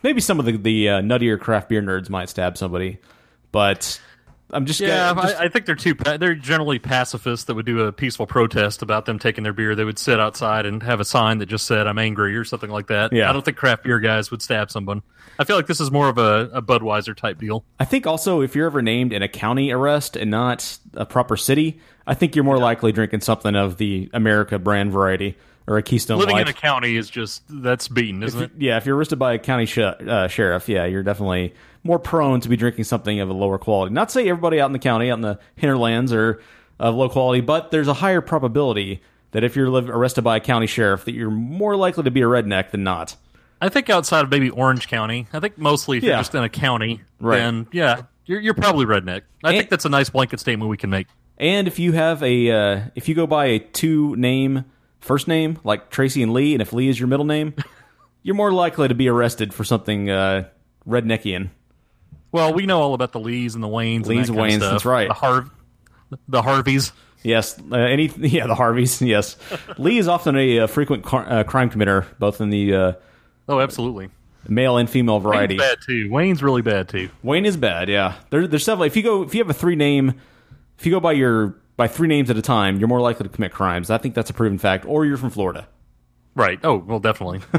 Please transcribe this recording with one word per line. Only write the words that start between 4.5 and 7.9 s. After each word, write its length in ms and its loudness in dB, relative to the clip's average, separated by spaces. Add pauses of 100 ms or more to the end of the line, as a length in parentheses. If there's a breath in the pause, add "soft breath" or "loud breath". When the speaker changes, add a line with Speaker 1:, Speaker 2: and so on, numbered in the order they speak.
Speaker 1:
I'm 160 -4
just 140 -2
Speaker 2:
Yeah, 340 2
Speaker 1:
gonna, 140 -2
just 120 -2
Speaker 2:
I, 40 0
I 40 2
think 180 -2
they're 80 0
too 200 0
pa-, 220 -2
they're 180 0
generally 440 0
pacifists 680 -4
that 80 -4
would 120 -6
do 140 0
a 120 0